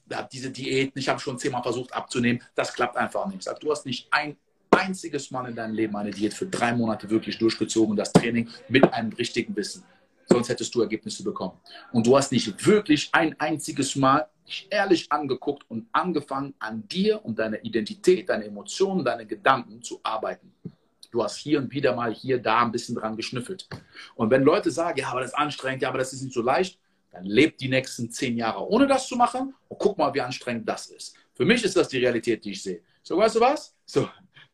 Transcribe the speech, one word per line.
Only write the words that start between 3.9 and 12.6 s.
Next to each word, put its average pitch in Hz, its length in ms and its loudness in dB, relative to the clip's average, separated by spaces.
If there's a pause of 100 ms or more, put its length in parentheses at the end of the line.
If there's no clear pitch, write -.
ein 147 260 -2 (340)
einziges 185 580 0
Mal 127 200 -8
in 117 80 -8
deinem 110 160 -6
Leben 107 240 -2
eine 104 140 -6
Diät 101 220 -2
für - 120 -6
drei 117 280 0
Monate 110 360 -2
wirklich 107 280 0
durchgezogen 110 540 2
und 104 60 0
das 98 160 -2
Training 117 340 2 (220)
mit 135 240 6
einem 113 180 -2
richtigen 113 460 -4
Wissen. - 260 -6 (440)
Sonst 117 200 4
hättest 113 260 -4
du 117 80 2
Ergebnisse 104 400 -4
bekommen. 95 380 -8 (320)
Und 117 160 2
du 131 80 10
hast 135 160 4
nicht 110 340 -2